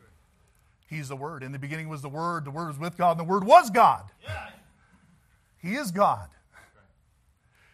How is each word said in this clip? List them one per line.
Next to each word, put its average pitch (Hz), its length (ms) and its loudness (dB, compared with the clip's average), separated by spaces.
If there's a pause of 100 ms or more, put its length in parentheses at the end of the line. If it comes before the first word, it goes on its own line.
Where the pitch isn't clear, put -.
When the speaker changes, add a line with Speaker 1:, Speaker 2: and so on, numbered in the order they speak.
(880)
Speaker 1:
He's 151 200 -12
the 139 80 -10
Word. 143 280 -12
"In 131 80 -12
the 139 80 -12
beginning 156 280 -10
was 151 140 -12
the 147 60 -12
Word. 165 360 -6
The 139 60 -12
Word 160 160 -8
was 143 120 -10
with 170 180 -10
God, 175 160 2
and 165 80 -6
the 170 120 -4
Word 196 120 2
was 277 260 8
God." 214 400 4 (100)
Speaker 2:
Yeah. - 300 -10 (1080)
Speaker 1:
He 185 180 -6
is 254 160 -6
God. 160 380 0 (1400)